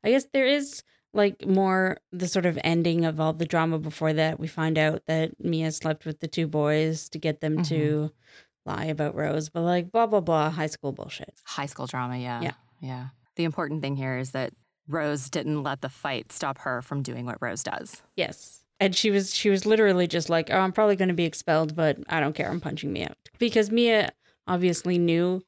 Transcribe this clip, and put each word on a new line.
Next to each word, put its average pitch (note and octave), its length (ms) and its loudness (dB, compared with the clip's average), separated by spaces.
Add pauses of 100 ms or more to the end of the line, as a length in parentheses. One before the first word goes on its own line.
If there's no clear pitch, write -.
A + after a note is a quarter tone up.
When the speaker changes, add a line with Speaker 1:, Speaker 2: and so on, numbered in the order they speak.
Speaker 1:
I A3 80 2
guess C4+ 200 2
there C4+ 140 2
is, C#4 380 0 (280)
like, G3+ 320 2
more F#3+ 540 2 (140)
the F3+ 160 -4
sort F3+ 180 0
of E3 180 2
ending E3+ 400 2
of D#3+ 160 0
all D#3+ 140 2
the D#3+ 140 -4
drama E3 320 2
before D#3 340 -2
that. D#3 260 0
We E3 80 -6
find D#3+ 300 0
out D#3 300 0
that D#3+ 360 -2
Mia D#3+ 280 0
slept D#3 340 -4
with D#3 140 -8
the E3 80 -8
two E3 180 -2
boys D#3 640 0
to - 80 -14
get D#3 240 -4
them D#3+ 220 0
to D3+ 500 0
Speaker 2:
Mm-hmm. - 560 -18
Speaker 1:
lie - 160 -4
about D3+ 300 -4
Rose, D#3 340 -2
but, E3+ 140 -4
like, F3 280 0
blah, A3+ 140 4
blah, G#3+ 140 2
blah, D#3+ 320 2
high D#3 160 -4
school C#3 240 -6
bullshit. - 420 -12 (120)
Speaker 2:
High C#3+ 200 -6
school C3+ 220 -8
drama, B2 320 -6
yeah. A#2+ 240 -6
Speaker 1:
Yeah. A2+ 100 -4 (260)
Speaker 2:
Yeah. B2+ 260 -10 (300)
The E3+ 100 0
important D#3 360 -4
thing C#3 140 -4
here C3 240 -4
is C3 140 -6
that C3 200 -4 (340)
Rose D3 440 -2
didn't D3 320 -2
let C#3 180 -4
the C3+ 80 -8
fight C3 420 -8
stop C#3 280 -4
her B2+ 240 -4
from C#3 180 -6
doing B2 240 -6
what A#2+ 160 -8
Rose - 220 -6
does. - 400 -6 (120)
Speaker 1:
Yes. - 480 -8 (160)
And F#3+ 160 2
she A3 140 2
was, G3 240 2
she - 160 2
was G3 160 2
literally G#3 400 6
just E3 240 -2
like, E3 220 2
"Oh, F#3+ 80 4
I'm F#3 140 2
probably G#3+ 220 4
gonna F#3 200 2
be E3+ 100 2
expelled, D#3 500 0
but D#3 220 2 (100)
I E3 120 0
don't D3+ 160 0
care. - 160 -4
I'm E3+ 100 -4
punching C#3+ 320 -6
Mia - 160 -4
out." - 80 -16 (220)
Because A3 320 4
Mia A3+ 400 4 (340)
obviously F3+ 540 2
knew F3 480 2